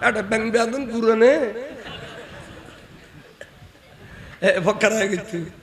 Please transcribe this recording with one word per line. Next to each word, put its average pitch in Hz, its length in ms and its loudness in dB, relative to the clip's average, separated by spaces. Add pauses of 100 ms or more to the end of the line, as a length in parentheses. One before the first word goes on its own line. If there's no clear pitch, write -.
এটা 220 140 2
বেং 220 300 -2
বেয়াগুন 233 340 0
গুরো 226 300 2
নে। 240 380 4 (3000)
এ, 190 240 4
ফক্কার 208 280 4
হয়ে 214 140 0
গেছে। 175 380 -6 (180)